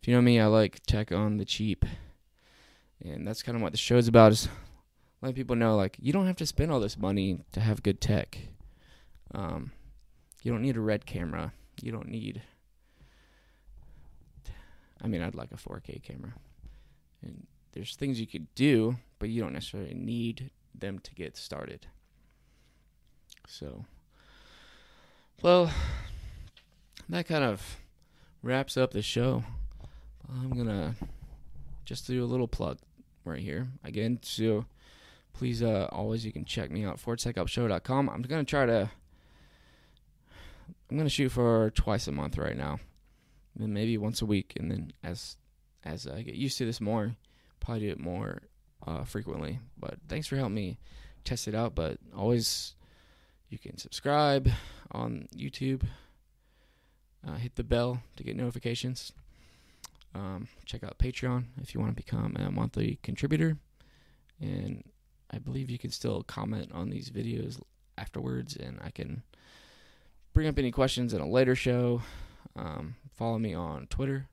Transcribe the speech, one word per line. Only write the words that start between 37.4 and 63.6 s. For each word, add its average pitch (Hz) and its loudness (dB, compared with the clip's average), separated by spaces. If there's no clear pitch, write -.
show 120 0
dot 92 2
com. 135 2
I'm - -6
gonna 143 -2
try 139 4
to, 107 4
I'm 131 -4
gonna 156 2
shoot 135 2
for 117 4
twice - 2
a 71 -4
month 71 -4
right 73 -2
now, 71 -4
then 107 -4
maybe 110 0
once 107 -2
a 113 -2
week, 104 2
and - -2
then - -6
as, - -10
as 156 -8
I 82 -8
get - -10
used 135 -2
to 131 0
this 113 -4
more, 110 0
probably 113 -4
do 101 -2
it 80 -6
more, 87 -6
uh, 80 -6
frequently. 78 -6
But - -10
thanks 151 -6
for 139 -2
helping 123 0
me 104 -4
test - -4
it 107 -2
out. 113 0
But 80 -2
always, 113 0
you 110 -14
can - -14
subscribe 143 4
on 117 -4
YouTube, 131 -2
uh, 151 -8
hit 120 -6
the 120 -2
bell 120 2
to - -14
get 117 -6
notifications. 120 -4
Um, 95 -8
check 113 -10
out - -12
Patreon 123 0
if 135 -12
you - -2
wanna 113 0
become - -4
a 50 -2
monthly 55 -2
contributor. 156 0